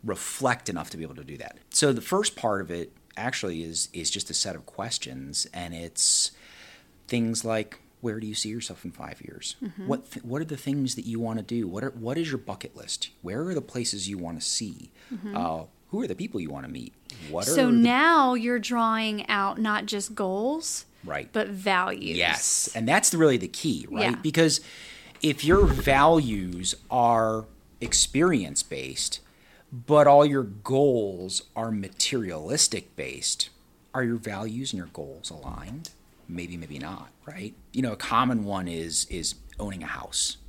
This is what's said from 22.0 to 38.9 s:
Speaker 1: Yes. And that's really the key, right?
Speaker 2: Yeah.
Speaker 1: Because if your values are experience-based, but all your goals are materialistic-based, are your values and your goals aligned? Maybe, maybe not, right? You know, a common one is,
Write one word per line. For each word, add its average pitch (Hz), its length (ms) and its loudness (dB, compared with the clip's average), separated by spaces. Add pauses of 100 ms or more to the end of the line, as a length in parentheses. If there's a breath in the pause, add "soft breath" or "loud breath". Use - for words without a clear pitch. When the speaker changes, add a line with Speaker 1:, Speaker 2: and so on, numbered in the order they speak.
Speaker 1:
Yes. - 560 2
And 113 120 0
that's 175 280 4
really 156 240 6
the 92 100 -4
key, - 420 -4
right? 214 200 0
Speaker 2:
Yeah. - 60 -2
Speaker 1:
Because 156 440 4 (600 loud breath)
if 151 200 0
your 185 220 8
values 127 1080 4 (160)
are 113 560 4 (680)
experience-based, 90 1040 0 (680 soft breath)
but 151 200 10
all 143 180 12
your 139 180 4
goals 107 1000 0 (120)
are 113 160 -4 (800)
materialistic-based, - 1000 -2 (440)
are 131 100 0
your 117 120 2
values 110 560 -6
and 101 60 -4
your 85 140 -8
goals - 380 -12
aligned? 82 600 -12 (380)
Maybe, 87 280 -8
maybe 76 220 -10
not, 78 320 -10 (160)
right? 95 280 -12 (180)
You 127 100 0
know, 117 100 0
a 101 40 -8
common 120 480 4
one 95 240 -2
is, 82 420 -2